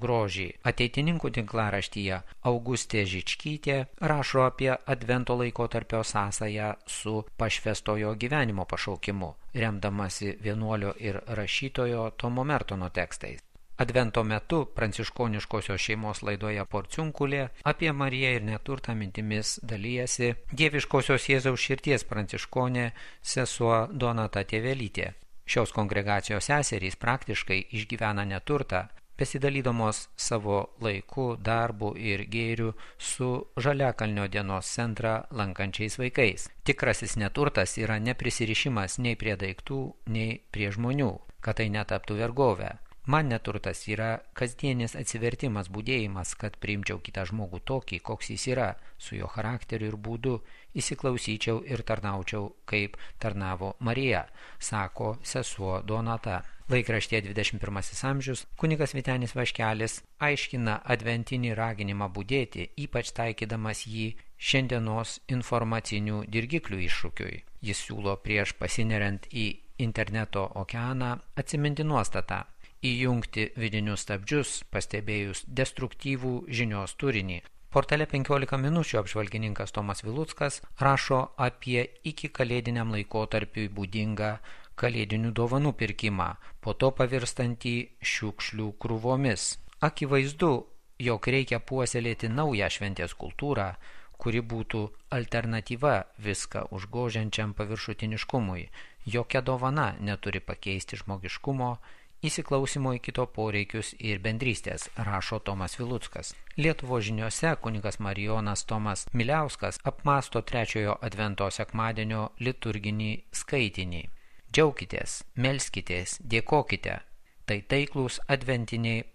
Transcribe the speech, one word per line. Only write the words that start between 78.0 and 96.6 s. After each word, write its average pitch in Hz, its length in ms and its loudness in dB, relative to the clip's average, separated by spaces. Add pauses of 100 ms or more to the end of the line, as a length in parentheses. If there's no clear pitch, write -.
Penkiolika 139 480 2
minučių 143 460 2
apžvalgininkas 104 760 -2
Tomas 104 320 -2
Viluckas 143 540 -2 (180)
rašo 131 560 4
apie 123 480 2 (240)
iki 151 240 -4
kalėdiniam 120 640 0
laikotarpiui 107 720 0
būdingą 104 640 0 (480)
kalėdinių 113 560 2
dovanų 123 400 4
pirkimą, 101 540 2 (340)
po 107 160 0
to 131 160 6
pavirstantį 120 800 2 (240)
šiukšlių 107 800 -2
krūvomis. 120 800 2 (240)
Akivaizdu, 143 720 4 (480)
jog 120 320 2
reikia 127 240 2
puoselėti 117 720 0
naują 120 400 2
šventės 92 480 -2
kultūrą, 113 540 -2 (500)
kuri 117 160 2
būtų 113 480 -2 (240)
alternatyva 117 920 2 (180)
viską 104 480 -2